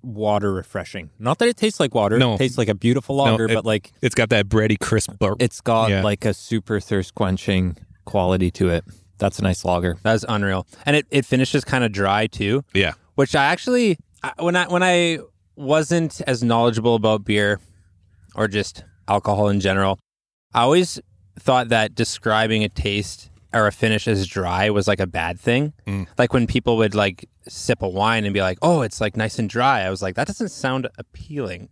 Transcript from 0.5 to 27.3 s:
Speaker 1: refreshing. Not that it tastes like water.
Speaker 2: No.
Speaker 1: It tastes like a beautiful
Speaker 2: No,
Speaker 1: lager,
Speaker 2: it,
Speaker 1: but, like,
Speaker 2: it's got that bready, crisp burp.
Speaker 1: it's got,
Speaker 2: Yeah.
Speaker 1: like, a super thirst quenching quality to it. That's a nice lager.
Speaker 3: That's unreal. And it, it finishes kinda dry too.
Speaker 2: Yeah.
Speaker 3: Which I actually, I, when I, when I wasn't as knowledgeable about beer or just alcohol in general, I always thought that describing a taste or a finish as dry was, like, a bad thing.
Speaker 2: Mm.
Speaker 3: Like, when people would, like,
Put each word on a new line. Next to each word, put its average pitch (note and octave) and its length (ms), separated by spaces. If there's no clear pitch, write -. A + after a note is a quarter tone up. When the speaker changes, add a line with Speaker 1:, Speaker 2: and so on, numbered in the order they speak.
Speaker 1:
refreshing. F2+ 560
Not A#2+ 200
that A#3+ 100
it A#3+ 80
tastes G#3+ 240
like C3 120
water. G#2+ 240
Speaker 2:
No. B2 180
Speaker 1:
It - 20
tastes B2+ 200
like A2 120
a G#2+ 60
beautiful A#2+ 420
Speaker 2:
No, C#3 140
Speaker 1:
lager, A2+ 180
Speaker 2:
it, A2+ 40
Speaker 1:
but, G#2+ 120
like, G#2+ 260
Speaker 2:
it's A#2+ 140
got A2+ 140
that G#2 180
bready, G#2+ 320
crisp - 400
burp. G#2 220
Speaker 1:
it's A#2+ 180
got, A2+ 300
Speaker 2:
Yeah. G2 140
Speaker 1:
like, G#2 200
a G#2+ 100
super G#2+ 460
thirst F#2+ 360
quenching F#2 600
quality F#2 460
to F#2 180
it. E2+ 160
That's G2 220
a - 20
nice F#2 240
lager. F2 380
Speaker 3:
That's A2 260
unreal. G2+ 360
And D3 100
it, D3 160
it C#3 140
finishes C3 400
kinda B2 240
dry G2+ 380
too. A2 360
Speaker 2:
Yeah. F#2 200
Speaker 3:
Which C#3 200
I C#3+ 120
actually, A3 500
I, C3+ 160
when F3 160
I, F3+ 140
when F3 120
I F3 380
wasn't D#3 640
as B2 200
knowledgeable A#2 540
about G#2+ 300
beer G#2 340
or A2 120
just C#3+ 380
alcohol G2+ 400
in G2+ 100
general, F#2+ 400
I B2 80
always E3 400
thought B2+ 300
that A2 280
describing A2 680
a G#2 60
taste - 600
or A2 140
a G2+ 60
finish A2 340
as G2 180
dry F#2+ 440
was, G#2 180
like, G2 140
a F#2+ 60
bad E2+ 300
thing. C#3 360
Speaker 2:
Mm. G2 220
Speaker 3:
Like, B2 140
when A#2+ 160
people A#2+ 300
would, G#2+ 180
like, G2+ 320